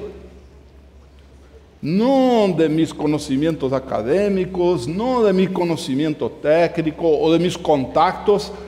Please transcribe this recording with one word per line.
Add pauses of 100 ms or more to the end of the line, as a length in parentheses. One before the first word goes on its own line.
(1800)
No
de
mis
conocimientos
académicos,
no
de
mi
conocimiento
técnico
o
de
mis
contactos. (160)